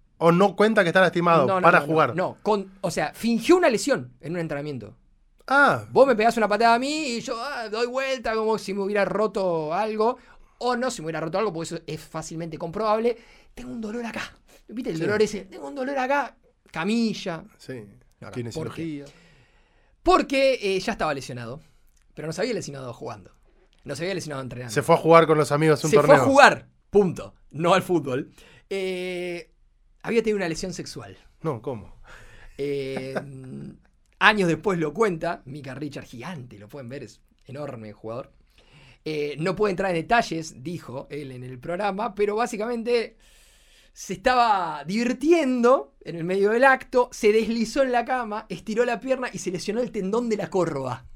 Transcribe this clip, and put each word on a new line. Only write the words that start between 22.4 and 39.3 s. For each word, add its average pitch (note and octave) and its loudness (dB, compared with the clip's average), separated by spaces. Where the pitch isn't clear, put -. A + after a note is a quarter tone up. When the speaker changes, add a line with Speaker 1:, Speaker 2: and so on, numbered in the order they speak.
Speaker 2:
había A#3 -2
lesionado C3+ -10
jugando. G#2+ -16
No C#3 -8
se D3+ -8
había F#3+ -4
lesionado D3 -8
entrenando. B2 -10
Speaker 1:
Se D3 0
fue E3 6
a D#3+ 4
jugar E3 8
con D#3 4
los C#3+ 2
amigos D3+ 4
un D#3 2
Speaker 2:
Se - 6
Speaker 1:
torneo. - 10
Speaker 2:
fue C3+ 6
a - 4
jugar. C4 6
Punto. D#3 2
No E3+ 2
al F#3 4
fútbol. D3+ -2
Eh, F3+ -8
había A3+ 0
tenido G#3+ 0
una F#3 -4
lesión F3+ -6
sexual. A2 -14
Speaker 1:
No, C#3 -6
¿cómo? G#2+ -12
Speaker 2:
Eh, C3+ -6
<laughs> C#3 -14
años G3+ 4
después E3+ 0
lo D3+ -2
cuenta. F3 -2
Micah C3+ -14
Richards, C3 -12
gigante, B2 -14
lo G#2 -20
pueden C3 -16
ver, C3+ -12
es - -20
enorme A#2+ -14
jugador. A2+ -12
Eh, D3 -6